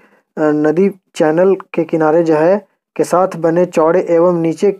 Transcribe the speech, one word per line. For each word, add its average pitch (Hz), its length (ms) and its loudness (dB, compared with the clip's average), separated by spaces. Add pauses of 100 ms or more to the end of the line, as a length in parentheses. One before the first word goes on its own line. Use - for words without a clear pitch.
(360)
अ, 185 40 -6
नदी 151 500 0 (240)
चैनल 175 400 2 (200)
के 165 100 -2
किनारे 160 380 0
जो 160 120 0
है, 175 320 0 (300)
के 156 80 -2
साथ 185 320 -2
बने 170 300 0
चौड़े 170 440 0
एवं 170 300 2
नीचे 165 400 -2